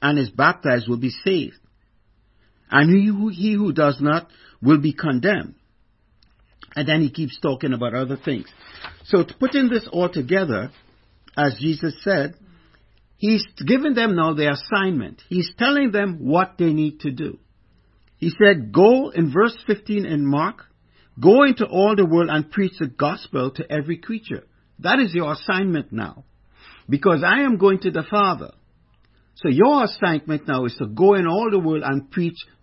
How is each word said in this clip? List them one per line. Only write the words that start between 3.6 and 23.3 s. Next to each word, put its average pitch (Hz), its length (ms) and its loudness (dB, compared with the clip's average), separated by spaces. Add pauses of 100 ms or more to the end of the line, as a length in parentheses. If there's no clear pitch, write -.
does 143 280 0
not 151 280 -2 (320)
will 143 200 4
be 147 120 -2
condemned." 156 640 -2 (1200)
And 147 140 -4
then 160 120 0
he 147 100 0
keeps 156 300 -8
talking 135 320 -4
about 120 220 -4
other 131 220 -4
things. 120 300 -6 (580)
So 175 180 4
to - 120 -8
put 262 200 -2
in 269 140 2
this 226 220 -4
all 175 200 -2
together, 131 600 -2 (680)
as 143 240 0
Jesus 151 420 -4
said, 170 320 -2 (840)
he's 208 280 0 (220)
given 269 280 0
them 226 220 0
now 160 180 0
their 147 180 0
assignment. 180 760 -4
He's 175 280 -4
telling 277 360 0
them 196 260 -2
what 165 400 0
they 165 140 2
need 151 280 -2
to 143 120 -6
do. - 260 -10 (800)
He 165 120 -2
said, 165 420 4
"Go," 240 380 4
in 160 220 0
verse 220 240 2 (100)
fifteen 208 380 -2
in 147 220 -2
Mark, 151 380 -2 (540)
"go 208 260 8
into 247 200 0
all 202 320 2
the 196 80 4
world 165 260 2
and 151 200 -2
preach 196 280 -2
the 151 100 -4
gospel 139 640 -4